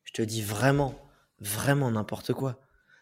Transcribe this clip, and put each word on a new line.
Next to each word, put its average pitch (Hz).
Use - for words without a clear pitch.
je -
te 113
dis 110
vraiment, 127
vraiment 120
n'importe 107
quoi. 127